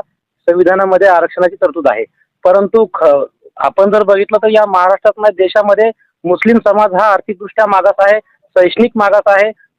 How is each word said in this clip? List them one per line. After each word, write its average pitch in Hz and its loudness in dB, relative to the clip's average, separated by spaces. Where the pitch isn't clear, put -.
संविधानामध्ये 185 2
आरक्षणाची 175 0
तरतूद 156 -2
आहे. 110 -4
परंतु 196 2
ख-, 143 0
आपण 196 -2
जर 214 0
बघितलं 202 0
तर 220 -2
या 214 2
महाराष्ट्रात 190 0
नाही, 214 0
देशामध्ये 202 0
मुस्लिम 180 0
समाज 208 0
हा 208 0
आर्थिकदृष्ट्या 196 -4
मागास 190 0
आहे, 202 2
शैक्षणिक 185 0
मागास 202 0
आहे, 202 0